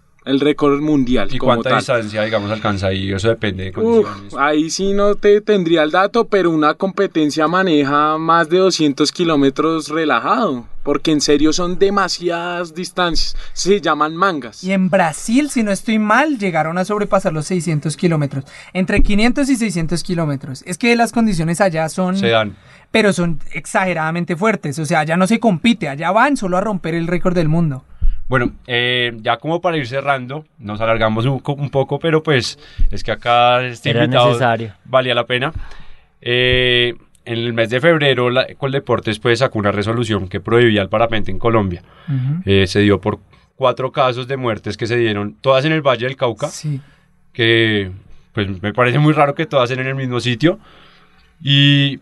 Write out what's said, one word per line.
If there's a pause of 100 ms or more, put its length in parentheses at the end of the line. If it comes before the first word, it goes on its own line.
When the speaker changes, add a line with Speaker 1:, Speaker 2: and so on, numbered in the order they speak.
(260)
Speaker 1:
El
récord
mundial
Speaker 2:
¿Y
Speaker 1:
como
Speaker 2:
cuánta
Speaker 1:
tal.
Speaker 2:
distancia,
digamos,
alcanza
ahí?
Eso
depende
de
Speaker 1:
Uf,
Speaker 2:
condiciones.
Speaker 1:
ahí
sí
no
te
tendría
el
dato,
pero
una
competencia
maneja
más
de
doscientos
kilómetros
relajado, (160)
porque
en
serio
son
demasiadas
distancias, (160)
se
llaman
mangas.
Speaker 3:
Y
en
Brasil,
si
no
estoy
mal,
llegaron
a
sobrepasar
los
seiscientos
kilómetros, (260)
entre
quinientos
y
seiscientos
kilómetros.
Es
que
las
condiciones
allá
son
Speaker 2:
Se
dan. (360)
Speaker 3:
pero
son (100)
exageradamente
fuertes,
o
sea,
allá
no
se
compite,
allá
van
solo
a
romper
el
récord
del
mundo. (460)
Speaker 2:
Bueno, (140)
eh, (100)
ya
como
para
ir
cerrando, (120)
nos
alargamos
un
co-,
un
poco,
pero
pues (320)
es
que
acá
este
Speaker 4:
Era
Speaker 2:
invitado
Speaker 4:
necesario. (120)
Speaker 2:
valía
la
pena. (720)
Eh, (300)
en
el
mes
de
febrero,
la (100)
Coldeportes,
pues,
sacó
una
resolución
que
prohibía
el
parapente
en
Colombia. (240)
Speaker 3:
Ujú.
Speaker 2:
Eh,
se
dio
por (380)
cuatro
casos
de
muertes
que
se
dieron,
todas
en
el
Valle
del
Cauca,
Speaker 3:
Sí. (540)
Speaker 2:
que, (420)
pues,
me
parece
muy
raro
que
todas
sean
en
el
mismo
sitio. (840)
Y,